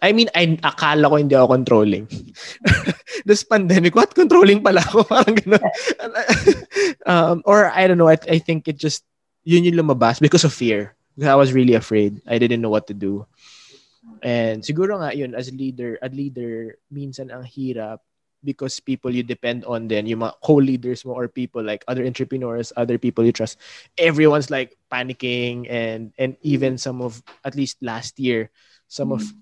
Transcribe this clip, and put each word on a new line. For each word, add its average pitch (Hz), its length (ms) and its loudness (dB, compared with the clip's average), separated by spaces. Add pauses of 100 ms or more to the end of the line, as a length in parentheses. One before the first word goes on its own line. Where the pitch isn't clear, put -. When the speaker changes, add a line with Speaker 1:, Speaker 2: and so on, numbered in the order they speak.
Speaker 1:
I 190 80 4
mean, 226 240 4
I, 165 320 2
akala 147 400 2
ko 147 80 4
hindi 143 240 4
ako 127 160 6
controlling. 107 540 2 (580)
<laughs> - 640 -2
This - 180 2
pandemic, 185 480 2
what? 233 240 2
Controlling 349 480 6
pala 185 160 4
ako? 214 240 2
<laughs> - 80 -4
Parang 226 240 4
ganun. 202 240 2
<laughs> - 1400 -2
Um, 170 380 2
or 202 260 4
I 185 160 2
don't 180 140 2
know, 165 80 6
I, 160 80 6 (100)
I 165 140 0
think 160 260 -4
it 151 140 -6
just, - 240 -6 (400)
yun 170 180 4
yung 170 160 2
lumabas 127 400 2
because 151 240 4
of 147 120 0
fear. 107 420 -4 (180)
Because 143 160 -2
I 135 80 6
was 131 140 4
really 123 220 4
afraid. 104 520 0
I 117 160 -2
didn't 120 200 0
know 110 100 -4
what 107 160 -2
to 104 80 -12
do. 101 260 -6 (1040)
And 113 400 -4
siguro 190 340 -4
nga 147 160 -8
yun, 131 220 -8
as 127 120 -10
a 131 60 -16
leader, 123 480 -10
a 131 60 -10
leader, 120 680 -10 (160)
minsan 139 400 -14
ang 127 140 -16
hirap 117 560 -10 (420)
because 139 380 -10
people 127 340 -8
you 123 80 -4
depend 120 420 -8
on 113 220 -8
din, 107 220 -4
yung 113 180 -4
mga - 160 -10
co-leaders 131 600 0
mo 127 100 -12
or 123 140 -8
people 123 340 -10
like 104 240 -8
other 127 180 -6
entrepreneurs, 123 720 -8
other 120 220 -2
people 117 260 -2
you 120 80 4
trust, - 280 -8 (360)
everyone's, 151 540 2
like, 131 240 -6 (160)
panicking 123 800 -6
and, 113 480 -8
and 131 240 -4
even 135 340 -2
some 127 240 -10
of, 120 220 -10 (220)
at 135 100 -10
least 139 260 -8
last 117 380 -12
year, 120 320 -4 (380)
some 113 240 -6
of 110 100 -6
Speaker 2:
Mm. - 200 -12